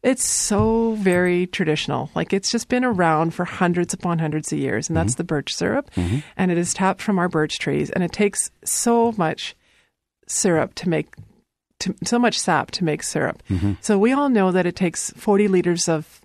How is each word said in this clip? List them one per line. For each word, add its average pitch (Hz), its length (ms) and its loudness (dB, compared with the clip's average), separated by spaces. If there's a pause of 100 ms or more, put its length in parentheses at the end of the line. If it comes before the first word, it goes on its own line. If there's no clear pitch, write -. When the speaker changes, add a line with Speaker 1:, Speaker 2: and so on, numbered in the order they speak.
Speaker 1:
it's 247 200 2
so 220 720 0
very 180 500 2
traditional. 151 680 -2
Like, 165 180 -2
it's 196 160 -2
just - 200 -4
been 247 140 0
around 165 520 2
for 180 100 -2
hundreds 175 480 0
upon 170 240 -2
hundreds 156 340 -2
of 151 60 -2
years, 135 320 -2
and 165 80 0
that's - 160 2
Speaker 2:
Mm-hmm. - 40 -4
Speaker 1:
the 175 80 -4
birch 151 280 -4
syrup. 226 380 -2
Speaker 2:
Mm-hmm. 90 260 -2 (200)
Speaker 1:
And 185 140 2
it 170 60 2
is 175 160 -2
tapped 190 300 -2
from 190 160 0
our 180 100 0
birch 160 300 -2
trees, 147 320 -2
and 180 120 0
it 165 80 -2
takes - 380 -2 (160)
so 233 500 2
much 165 400 -4 (720)
syrup 165 480 0
to 180 140 -4
make, 156 240 -2 (680)
to, 185 120 -4 (100)
so 240 140 0
much 240 220 2
sap 156 320 0
to - 120 -4
make 151 200 -2
syrup. - 440 -4
Speaker 2:
Mm-hmm. 95 340 0
Speaker 1:
So 202 180 2
we 226 120 4
all 277 180 2
know 196 220 4
that 180 140 2
it 175 100 -2
takes - 360 -4
forty 208 360 2
liters 175 400 2
of, 156 380 -4